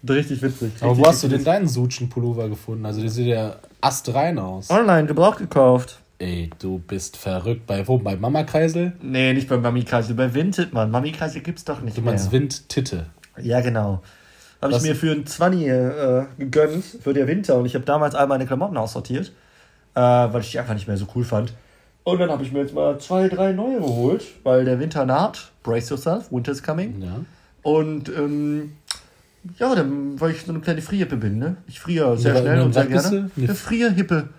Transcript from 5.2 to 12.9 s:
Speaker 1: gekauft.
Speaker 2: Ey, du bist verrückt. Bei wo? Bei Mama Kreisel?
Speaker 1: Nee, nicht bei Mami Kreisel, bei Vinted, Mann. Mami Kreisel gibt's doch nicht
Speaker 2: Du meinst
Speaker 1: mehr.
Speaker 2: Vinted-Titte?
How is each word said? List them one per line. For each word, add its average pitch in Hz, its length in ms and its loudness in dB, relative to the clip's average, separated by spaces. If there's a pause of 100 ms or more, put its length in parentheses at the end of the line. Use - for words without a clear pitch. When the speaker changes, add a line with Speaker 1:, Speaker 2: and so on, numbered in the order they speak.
Speaker 1:
gekauft. 127 580 4 (220)
Speaker 2:
Ey, 87 300 -4 (100)
du 92 200 -6
bist - 380 -10
verrückt. 98 500 -4
Bei 98 200 -2
wo? 127 100 4
Bei 104 180 -2
Mama 127 280 0
Kreisel? 165 580 0
Speaker 1:
Nee, 131 320 2
nicht 131 160 0
bei 127 80 2
Mami 120 260 0
Kreisel, 113 320 0
bei 127 180 0
Vinted, 175 400 0
Mann. 110 180 0
Mami 135 200 0
Kreisel 156 300 -6
gibt's - 240 -10
doch 135 160 -6
nicht 113 160 -6
Speaker 2:
Du 117 40 -4
meinst 101 300 0
Speaker 1:
mehr. 131 100 4
Speaker 2:
Vinted-Titte? 123 680 -4 (340)